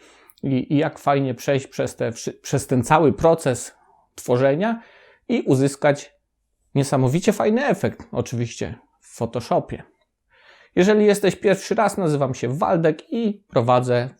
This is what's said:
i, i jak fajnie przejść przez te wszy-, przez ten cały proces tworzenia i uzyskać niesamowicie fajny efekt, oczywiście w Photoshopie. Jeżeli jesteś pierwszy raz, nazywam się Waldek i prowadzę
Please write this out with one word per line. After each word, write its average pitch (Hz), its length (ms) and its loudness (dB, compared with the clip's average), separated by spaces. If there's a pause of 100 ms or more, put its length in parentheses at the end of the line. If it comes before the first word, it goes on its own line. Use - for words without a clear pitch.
(420)
i, 135 320 0
i - 20 4
jak 151 220 0
fajnie 139 360 0
przejść 135 320 -2
przez - 300 -6
te 120 160 -4
wszy-, - 200 -10
przez - 340 -4
ten 127 160 2
cały 151 300 4
proces 160 640 0 (400)
tworzenia 147 680 0 (460)
i 247 140 0
uzyskać 139 720 0 (600)
niesamowicie 139 580 0
fajny 233 340 0
efekt, 180 460 -4
oczywiście 120 680 -6 (220)
w - 160 -20
Photoshopie. 120 680 -4 (920)
Jeżeli 208 300 4
jesteś 202 300 2
pierwszy 190 380 0
raz, 208 220 0
nazywam 143 380 0
się - 140 -6
Waldek 165 640 0
i 226 360 -4
prowadzę 123 600 2 (120)